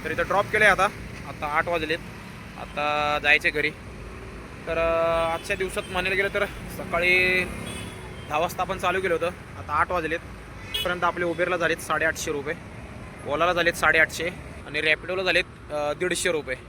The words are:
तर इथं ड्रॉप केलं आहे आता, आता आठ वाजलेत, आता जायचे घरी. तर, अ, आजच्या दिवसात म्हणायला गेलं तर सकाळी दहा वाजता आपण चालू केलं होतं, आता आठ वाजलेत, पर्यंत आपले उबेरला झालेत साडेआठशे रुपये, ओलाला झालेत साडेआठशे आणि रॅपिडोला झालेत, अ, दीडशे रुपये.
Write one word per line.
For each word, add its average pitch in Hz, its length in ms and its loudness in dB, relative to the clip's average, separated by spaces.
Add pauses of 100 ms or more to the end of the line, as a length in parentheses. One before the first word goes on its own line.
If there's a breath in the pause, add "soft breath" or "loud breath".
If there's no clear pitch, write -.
तर 156 60 -4
इथं 160 160 2
ड्रॉप 190 260 4
केलं 214 120 6
आहे 196 80 10
आता, 180 120 6 (440)
आता 147 180 -8
आठ 160 220 2
वाजलेत, 165 300 0 (600)
आता 147 640 0
जायचे 151 280 6
घरी. 147 200 0 (960)
तर, 165 120 -2
अ, 165 560 2
आजच्या 190 220 -4
दिवसात 190 320 -2
म्हणायला 185 280 0
गेलं 196 180 2
तर 202 100 2
सकाळी 180 1000 2 (840)
दहा 151 100 0
वाजता 170 240 0
आपण 185 160 -2
चालू 185 220 2
केलं 180 140 2
होतं, 160 120 0
आता - 460 -8
आठ 160 180 2
वाजलेत, 165 280 0 (680)
पर्यंत 180 200 0
आपले 175 200 2
उबेरला 175 320 2
झालेत 165 200 2
साडेआठशे 156 560 0
रुपये, 143 220 -4 (720)
ओलाला 160 260 2
झालेत 170 200 4
साडेआठशे 160 540 4 (400)
आणि 147 140 -2
रॅपिडोला 160 420 0
झालेत, 180 220 2 (280)
अ, 147 200 -2
दीडशे 175 400 0
रुपये. 131 240 -2 (120)